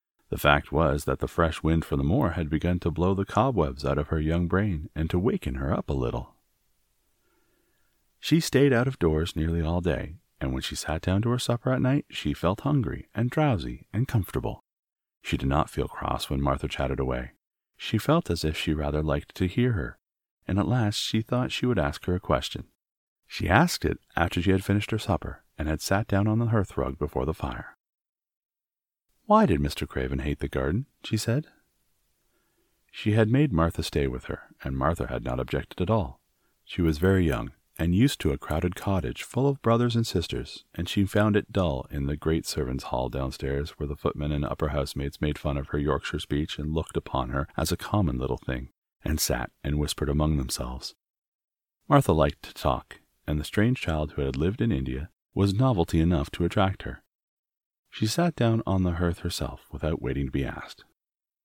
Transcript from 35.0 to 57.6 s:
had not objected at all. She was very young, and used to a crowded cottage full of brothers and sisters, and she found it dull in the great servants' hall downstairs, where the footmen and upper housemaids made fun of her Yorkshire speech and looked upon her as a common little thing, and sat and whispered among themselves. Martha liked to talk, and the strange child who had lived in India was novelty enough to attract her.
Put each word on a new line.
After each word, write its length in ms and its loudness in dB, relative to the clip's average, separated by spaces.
had 160 -6
not 160 -2
objected 400 -4
at 100 0
all. 300 0
She 180 -4
was 160 4
very 280 4
young, 260 -2
and 160 2
used 240 4
to 140 0
a 60 -2
crowded 360 -2
cottage 480 -2
full 240 0
of 140 0
brothers 340 2
and 120 2
sisters, 640 -4
and 160 -4
she 160 2
found 320 4
it 160 -2
dull 380 0
in 160 -2
the 100 -2
great 300 0
servants' 380 -4
hall 260 -2
downstairs, 640 -4
where 140 -6
the 80 -6
footmen 380 -2
and 140 -2
upper 220 -2
housemaids 520 -4
made 160 0
fun 220 -4
of 100 -6
her 100 -2
Yorkshire 400 -2
speech 400 -4
and 140 -4
looked 240 -2
upon 320 -4
her 260 -2
as 160 -2
a 60 -2
common 400 0
little 220 -2
thing, 320 -6
and 160 -2
sat 320 -2
and 160 -2
whispered 300 -2
among 300 2
themselves. 560 -6
Martha 260 6
liked 320 4
to 100 -16
talk, 460 -2
and 120 0
the 60 -4
strange 340 0
child 340 -2
who 100 -4
had 140 -2
lived 260 0
in 100 2
India 380 -4
was 180 4
novelty 480 2
enough 300 2
to 160 0
attract 380 0
her. 180 -10